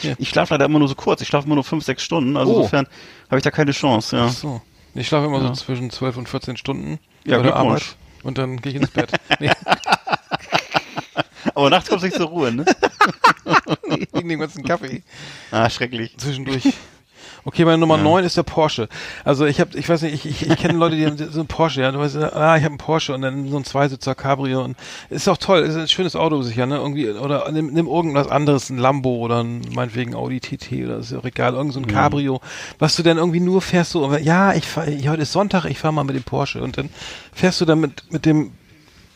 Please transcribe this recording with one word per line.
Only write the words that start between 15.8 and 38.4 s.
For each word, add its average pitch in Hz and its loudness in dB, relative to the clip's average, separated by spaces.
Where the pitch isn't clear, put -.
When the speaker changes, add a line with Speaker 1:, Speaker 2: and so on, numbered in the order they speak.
Speaker 1:
Zwischendurch. 135 -4
Okay, 165 2
meine 160 6
Nummer 160 6
Speaker 2:
Ja. 151 2
Speaker 1:
neun 170 6
ist 175 -4
der 170 4
Porsche. 147 0
Also 143 4
ich 143 2
hab, - 0
ich - -6
weiß 165 2
nicht, 151 -2
ich, 143 -6
ich, 165 0
ich 160 4
kenne 170 0
Leute, 165 4
die 156 2
haben 147 0
so 151 -8
einen 156 -4
Porsche, 143 0
ja, 131 2
du 135 -4
weißt, 147 -2
ah, 156 4
ich 147 2
hab 160 2
einen 139 -10
Porsche 156 -2
und 131 -4
dann 135 -4
so 143 -2
ein 139 -4
Zweisitzer 135 -2
Cabrio 135 -2
und 127 -8
ist 135 -6
auch 180 4
toll, 185 4
ist 156 0
ein 160 -4
schönes 185 0
Auto 156 2
sicher, 120 -2
ne, 139 0
irgendwie, 139 -2
oder 135 -2
nimm, 160 0
nimm 165 2
irgendwas 143 0
anderes, 143 2
ein 131 -8
Lambo 127 2
oder 117 0
ein, 120 -6
meinetwegen 120 -4
Audi 127 -4
T - -10
T - -8
oder 117 -6
ist 117 -10
ja 127 -8
auch 123 -8
egal, 123 0
irgend 139 -4
so 135 -8
ein 131 -6
Speaker 2:
Mhm. 107 -2
Speaker 1:
Cabrio, 143 2
was 151 2
du 170 2
dann 165 6
irgendwie 170 2
nur 180 4
fährst, 175 2
so, 143 0
ja, 175 4
ich - -2
fahr, 160 -4
ich, 143 -2
heute 156 0
ist - -4
Sonntag, 185 0
ich 143 -6
fahr 156 0
mal 147 0
mit 135 -4
dem 131 -4
Porsche 135 -4
und 127 -8
dann 139 -6
fährst 180 2
du 175 2
dann 156 6
mit, - -2
mit 156 -2
dem, 151 4